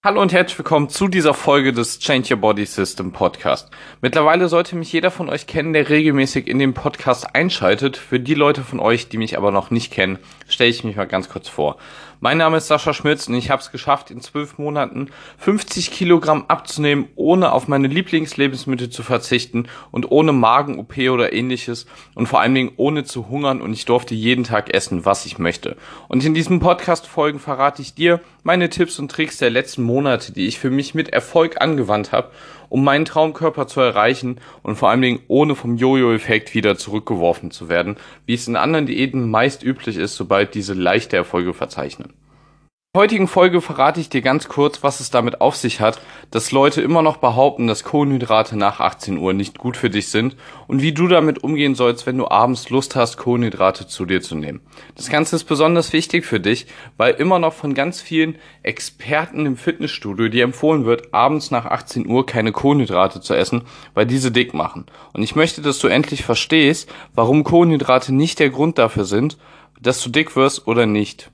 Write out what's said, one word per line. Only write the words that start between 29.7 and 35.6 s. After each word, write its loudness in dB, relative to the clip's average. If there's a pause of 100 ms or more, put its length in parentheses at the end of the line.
Monate, 0
die -4
ich -6
für -2
mich -4
mit -2
Erfolg 0
angewandt 0
habe, -2 (380)
um 2
meinen 4
Traumkörper 0
zu -6
erreichen 2 (220)
und -6
vor 2
allen 4
Dingen 0
ohne 2
vom -4